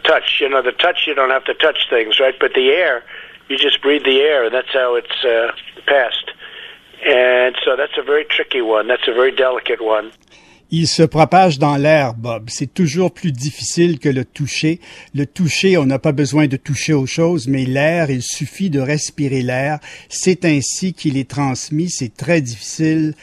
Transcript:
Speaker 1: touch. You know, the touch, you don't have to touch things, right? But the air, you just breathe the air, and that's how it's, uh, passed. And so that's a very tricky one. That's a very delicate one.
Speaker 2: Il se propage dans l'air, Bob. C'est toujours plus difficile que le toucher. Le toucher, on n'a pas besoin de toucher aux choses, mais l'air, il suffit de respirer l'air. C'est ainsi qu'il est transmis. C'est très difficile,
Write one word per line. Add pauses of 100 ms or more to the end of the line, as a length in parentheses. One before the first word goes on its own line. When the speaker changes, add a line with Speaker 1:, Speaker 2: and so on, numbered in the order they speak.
Speaker 1:
touch.
You
know,
the
touch,
you
don't
have
to
touch
things,
right?
But
the
air, (480)
you
just
breathe
the
air,
and
that's
how
it's,
uh, (340)
passed. (720)
And
so
that's
a
very
tricky
one.
That's
a
very
delicate
one. (600)
Speaker 2:
Il
se
propage
dans
l'air,
Bob.
C'est
toujours
plus
difficile
que
le
toucher. (340)
Le
toucher,
on
n'a
pas
besoin
de
toucher
aux
choses,
mais
l'air,
il
suffit
de
respirer
l'air. (280)
C'est
ainsi
qu'il
est
transmis.
C'est
très
difficile,